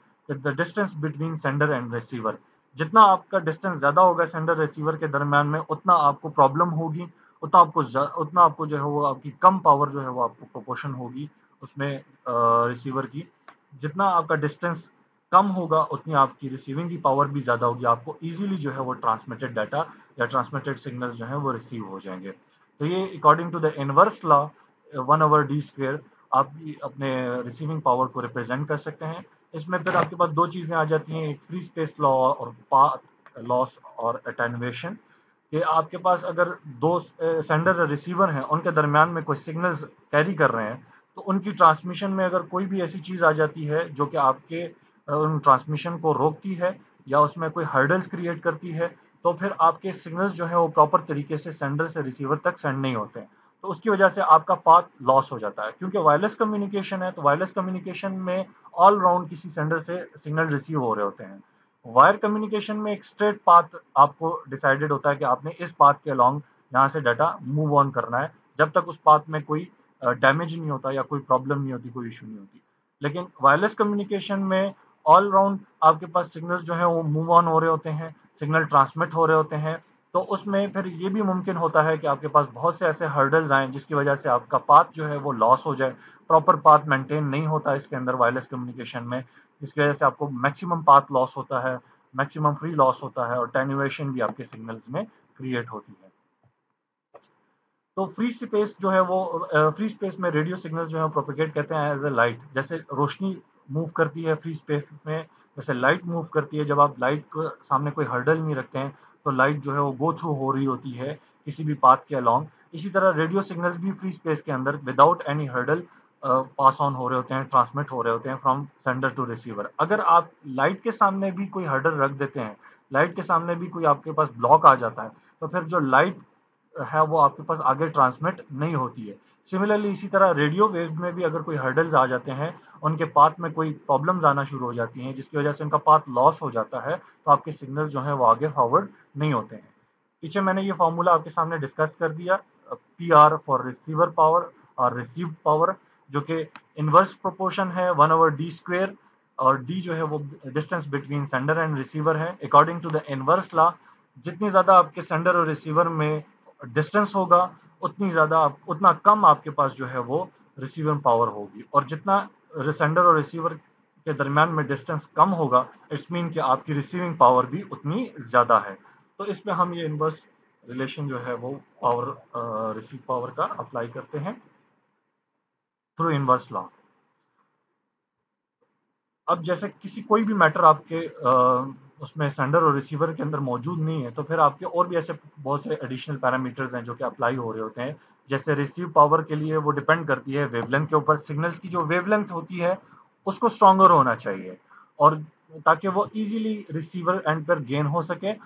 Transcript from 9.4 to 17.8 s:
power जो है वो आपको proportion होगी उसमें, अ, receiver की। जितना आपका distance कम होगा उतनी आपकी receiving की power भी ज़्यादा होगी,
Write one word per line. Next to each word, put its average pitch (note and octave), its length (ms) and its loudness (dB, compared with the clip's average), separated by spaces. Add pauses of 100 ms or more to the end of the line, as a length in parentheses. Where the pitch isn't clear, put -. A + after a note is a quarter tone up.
power C#3+ 300 4
जो C#3 120 -8
है C3 80 -8
वो B2+ 140 -4
आपको A#2 220 -6
proportion B2+ 500 -10
होगी B2+ 360 -12 (320)
उसमें, C#3 360 -8
अ, C3+ 60 -18 (600)
receiver C3 400 -6
की। C3+ 220 -12 (520)
जितना D3+ 240 -2
आपका E3+ 300 2
distance D#3+ 560 -4 (420)
कम F#3+ 140 6
होगा E3+ 360 0
उतनी D3+ 320 -6
आपकी C3+ 340 0
receiving C#3 420 -8
की F3 60 -10
power C#3 320 2
भी C#3+ 120 -6
ज़्यादा A#2+ 260 0
होगी, A#2+ 180 -4